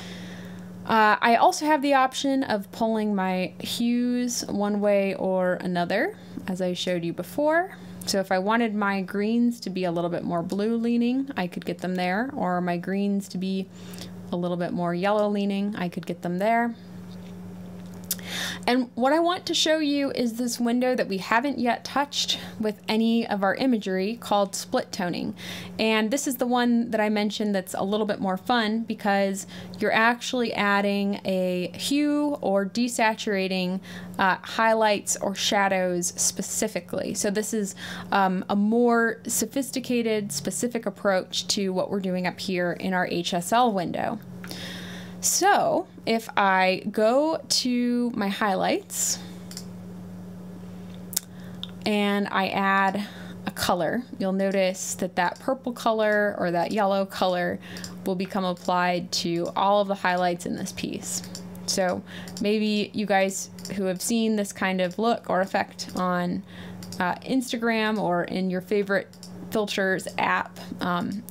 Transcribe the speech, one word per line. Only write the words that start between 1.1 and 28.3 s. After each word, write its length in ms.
I 140
also 320
have 160
the 120
option 500
of 260
pulling 460
my 420
hues 880
one 340
way 360
or 380
another, 640
as 160
I 100
showed 320
you 80
before. 640
So 160
if 100
I 80
wanted 340
my 280
greens 600
to 100
be 120
a 80
little 200
bit 120
more 220
blue 320
leaning, 600
I 120
could 160
get 140
them 180
there, 400
or 240
my 160
greens 540
to 80
be 280
a 60
little 220
bit 140
more 220
yellow 340
leaning, 460
I 140
could 180
get 160
them 160
there. 380
And 280
what 160
I 80
want 260
to 80
show 240
you 380
is 220
this 200
window 380
that 100
we 120
haven't 420
yet 240
touched 560
with 300
any 360
of 200
our 100
imagery 640
called 400
split 340
toning. 460
And 320
this 160
is 120
the 100
one 420
that 100
I 80
mentioned 460
that's 200
a 100
little 220
bit 120
more 180